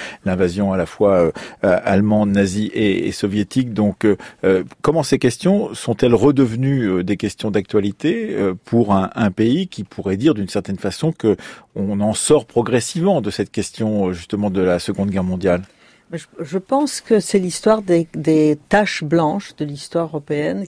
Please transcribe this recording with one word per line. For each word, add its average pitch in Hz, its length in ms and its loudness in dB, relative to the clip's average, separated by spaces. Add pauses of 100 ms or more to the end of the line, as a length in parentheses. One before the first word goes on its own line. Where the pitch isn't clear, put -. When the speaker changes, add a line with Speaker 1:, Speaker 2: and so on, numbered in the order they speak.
(260)
Speaker 1:
l'invasion 95 480 0
à 95 40 -2
la 87 80 0
fois, 101 280 2
euh, 85 180 4 (320)
euh, 92 220 4
allemande, 104 460 2
nazie 101 420 0
et, 95 340 0
et - 60 -4
soviétique, 107 600 -2
donc, 104 300 0
euh, 104 140 4 (260)
euh, 92 200 2 (180)
comment 151 220 2
ces 135 160 0
questions 185 540 0
sont-elles 120 420 0
redevenues, 131 720 2
euh, 92 140 0
des 95 120 -2
questions 110 340 -6
d'actualité, 104 800 -2
euh, 98 220 -2 (120)
pour 117 260 2
un, 95 240 2
un 107 160 0
pays 123 380 0
qui 104 160 -12
pourrait 95 320 -4
dire 143 160 2
d'une 98 160 -6
certaine 101 300 -6
façon 156 340 -4
que 107 240 0 (380)
on 101 260 -4
en 107 140 0
sort 147 320 2
progressivement 127 720 0
de 101 100 -4
cette 98 200 -4
question, 107 580 -2
euh, 92 40 -2
justement 101 360 -4
de 95 120 0
la 90 180 2
Seconde 98 320 -4
Guerre 95 120 -2
mondiale ? 90 380 0 (520)
Speaker 2:
Je, 170 100 -12 (180)
je 165 160 -6
pense 269 440 -2
que 220 180 2
c'est - 180 2
l'histoire 214 440 0
des, 170 320 2
des 151 440 4 (120)
taches 202 340 0
blanches 170 540 -2
de 151 80 -6
l'histoire 147 400 -6
européenne 156 640 -4